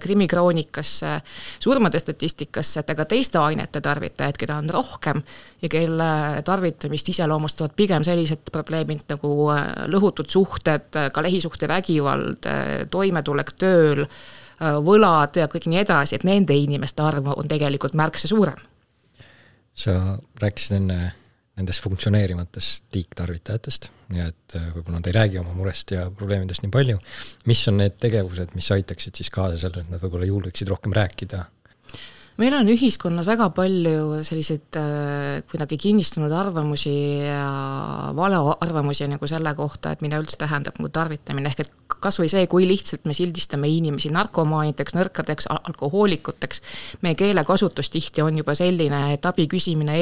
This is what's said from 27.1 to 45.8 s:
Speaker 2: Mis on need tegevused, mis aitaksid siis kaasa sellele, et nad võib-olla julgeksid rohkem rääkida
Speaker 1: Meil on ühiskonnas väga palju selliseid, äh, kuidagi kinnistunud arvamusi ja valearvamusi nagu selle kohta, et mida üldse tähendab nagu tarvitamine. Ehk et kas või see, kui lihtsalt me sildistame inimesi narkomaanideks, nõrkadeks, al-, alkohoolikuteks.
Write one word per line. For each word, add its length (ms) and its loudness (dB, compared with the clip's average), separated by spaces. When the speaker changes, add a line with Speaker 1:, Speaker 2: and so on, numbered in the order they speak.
Speaker 2:
Mis 240 4
on 80 6
need 240 2
tegevused, 560 -2
mis 160 -2
aitaksid 460 -4
siis 100 -6
kaasa 300 -2
sellele, 260 -6
et 80 -10
nad 80 -8
võib-olla 240 -4
julgeksid 460 -2
rohkem 240 -2
rääkida 480 -2
Speaker 1:
Meil 200 2
on 100 4
ühiskonnas 640 2
väga 240 4
palju 640 2
selliseid, 480 -4
äh, 720 -4
kuidagi 320 -4
kinnistunud 560 2
arvamusi 600 -2
ja 220 -4
valearvamusi 920 2
nagu 240 -4
selle 240 -2
kohta, 400 -6
et 80 -8
mida 160 -2
üldse 220 -6
tähendab 400 -4
nagu 100 -6
tarvitamine. 640 -4
Ehk 100 -4
et 80 -10
kas 160 0
või 140 2
see, 180 4
kui 160 6
lihtsalt 400 0
me 80 0
sildistame 560 -2
inimesi 400 0
narkomaanideks, 880 0
nõrkadeks, 560 -2
al-, 160 -4
alkohoolikuteks. 920 -2